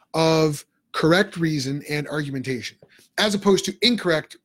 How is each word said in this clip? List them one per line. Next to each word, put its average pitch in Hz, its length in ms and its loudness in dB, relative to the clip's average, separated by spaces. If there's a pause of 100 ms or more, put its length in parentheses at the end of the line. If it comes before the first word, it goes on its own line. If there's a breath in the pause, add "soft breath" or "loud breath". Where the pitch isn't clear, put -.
(140 soft breath)
of 160 520 2 (260)
correct 180 460 2
reason 147 520 -2
and 147 180 -4
argumentation, 131 720 -6 (400 soft breath)
as 208 160 2
opposed 202 320 2
to - 160 -6
incorrect 180 640 0